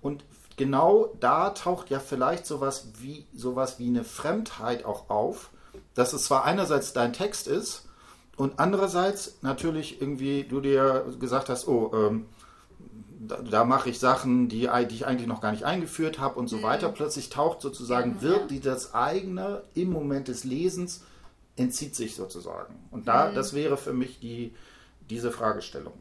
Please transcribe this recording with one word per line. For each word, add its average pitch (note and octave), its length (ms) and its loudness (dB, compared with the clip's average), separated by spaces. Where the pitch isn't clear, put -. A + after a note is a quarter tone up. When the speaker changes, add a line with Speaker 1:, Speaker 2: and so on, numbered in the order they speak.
Speaker 1:
Und - 220 -4
genau D3+ 640 6
da D#3 320 4
taucht - 380 -4
ja C3+ 100 0
vielleicht C#3+ 460 0
sowas C3+ 440 -4
wie, C#3+ 340 -12
sowas B2+ 460 -2
wie A#2+ 80 -2
eine A#2+ 160 2
Fremdheit C3 840 -4
auch G#2 240 -6
auf, A2 400 0
dass B2 180 4
es D3 120 -2
zwar C3+ 200 4
einerseits D#3 480 2
dein A#2+ 200 2
Text - 340 -4
ist G3 400 -4
und C3+ 220 -2
andererseits F#3+ 840 2
natürlich E3 600 -2
irgendwie C#3 420 -2
du C3+ 180 -2
dir C3+ 440 4
gesagt C3 300 -2
hast, B2 180 -2
"Oh, A2+ 260 2
ähm, A2 320 2
da, - 180 -8
da A2 260 2
mache B2+ 260 4
ich A#2+ 100 -6
Sachen, B2+ 500 4
die A2+ 200 0
ei-, B2 160 4
die A2+ 100 -8
ich A2+ 100 -6
eigentlich B2 220 -2
noch A2+ 120 -4
gar G#2+ 120 0
nicht G#2+ 120 -4
eingeführt D#3+ 560 -2
habe" C#3 200 -2
und A#2+ 80 -2
so A2 100 -4
Speaker 2:
Mhm. A2 60 -4
Speaker 1:
weiter. C3 260 2
Plötzlich D3 400 -6
taucht D3 320 0
sozusagen, B2 540 0
Speaker 2:
Ja, G2 60 -8
Speaker 1:
wird F3 200 4
Speaker 2:
ja. - 60 -4
Speaker 1:
die, C3+ 120 -4
das C3 340 -4
eigene F#3 680 -2
im F3+ 160 0
Moment C#3 360 -2
des B2 160 -6
Lesens, F3 600 -4
entzieht B2+ 400 -2
sich A2 200 -6
sozusagen. - 580 -10
Und A2 160 -8
da, C3 220 6
Speaker 2:
Mhm. - 60 -4
Speaker 1:
das - 180 -2
wäre C#3 240 0
für - 160 -6
mich B2 260 -4
die, A#2 340 -10
diese A#2 220 -4
Fragestellung. G#2 680 -4